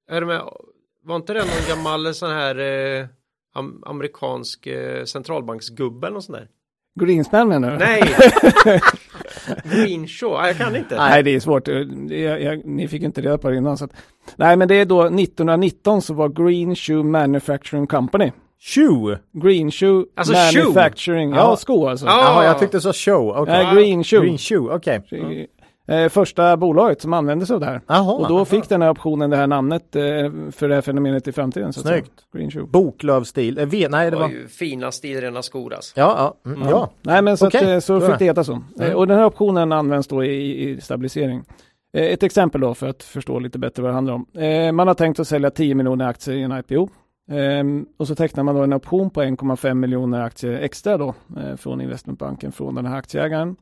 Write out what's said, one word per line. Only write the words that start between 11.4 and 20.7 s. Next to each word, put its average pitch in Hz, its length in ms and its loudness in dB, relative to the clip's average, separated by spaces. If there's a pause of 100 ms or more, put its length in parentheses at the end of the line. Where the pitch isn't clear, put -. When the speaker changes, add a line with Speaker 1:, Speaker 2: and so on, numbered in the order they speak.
Speaker 2:
svårt. 139 280 0
Jag, 147 720 -6
jag, 151 240 -6
ni 143 220 -6
fick 156 140 -8
inte 147 180 -6
reda 147 180 0
på 135 120 -4
det 131 60 0
innan, 139 200 0
så 143 80 -10
att, 135 80 -14 (440)
nej, 170 200 6
men 185 120 4
det 196 60 4
är 202 100 4
då 180 200 4
nittonhundranitton 175 960 0
så 160 120 -8
var 151 140 0
Green 175 480 0
Shoe 156 260 -2
Manufacturing 143 840 -2
Company. 156 460 0 (280)
Speaker 3:
Shoe? 127 580 2 (140)
Speaker 2:
Green 165 380 2
Shoe 190 340 2 (100)
Speaker 1:
Alltså, - 200 0
shoe? 180 300 6
Speaker 2:
Manufacturing. 165 640 2